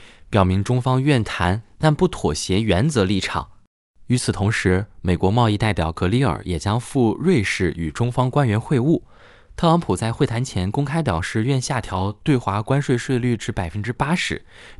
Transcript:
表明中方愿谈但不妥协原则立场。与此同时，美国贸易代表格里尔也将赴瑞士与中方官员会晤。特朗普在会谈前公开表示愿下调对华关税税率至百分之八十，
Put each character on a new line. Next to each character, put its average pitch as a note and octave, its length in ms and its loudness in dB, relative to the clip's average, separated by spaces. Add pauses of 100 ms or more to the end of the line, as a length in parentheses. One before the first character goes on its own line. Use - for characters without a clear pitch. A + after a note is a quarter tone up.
(300)
表 G2+ 140 4
明 F#2 180 2
中 B2 200 0
方 C3 200 0
愿 C3+ 220 2
谈 F#2+ 400 -2 (140)
但 D#3 180 2
不 F#3 100 2
妥 - 280 -2
协 F#2 260 -2
原 A2 300 2
则 A#2 160 2
立 F#2+ 160 0
场。 - 300 -6 (560)
与 B2 100 2
此 A2+ 160 -2
同 G2 180 0
时， F#2+ 360 0 (120)
美 F2+ 160 0
国 F#2+ 160 2
贸 A#2 180 4
易 G#2 80 0
代 G#2+ 160 0
表 E2+ 160 -2
格 F2+ 200 -2
里 A#2+ 120 2
尔 F2 220 0
也 E2+ 160 -4
将 G2+ 180 -2
赴 B2 360 2
瑞 D#3 280 2
士 F#2+ 360 -2
与 E2 120 -4
中 A#2 220 -2
方 B2+ 180 0
官 C#3+ 160 2
员 G#2+ 140 2
会 C#3 180 -2
晤。 C3+ 260 2 (520)
特 - 100 -2
朗 E3 140 6
普 G#2 160 0
在 A2+ 160 -4
会 C3 160 0
谈 A#2 160 -2
前 F#2+ 260 -2
公 C#3 140 -2
开 D3 180 -2
表 F2+ 200 0
示 A2 240 -2
愿 C3 160 0
下 B2+ 180 -4
调 F#2+ 320 -2
对 C#3 240 0
华 G#2+ 260 0
关 C3+ 200 2
税 C3 160 0
税 B2+ 200 -2
率 A#2+ 200 0
至 - 160 -6
百 F2+ 160 -4
分 G#2 120 -6
之 A2+ 120 -4
八 C#3+ 200 0
十， - 300 -4 (360)